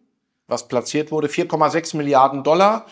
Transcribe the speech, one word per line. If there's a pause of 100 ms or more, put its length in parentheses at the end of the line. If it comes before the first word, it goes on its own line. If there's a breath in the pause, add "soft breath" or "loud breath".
(460)
was
platziert
wurde,
vier
Komma
sechs
Milliarden
Dollar,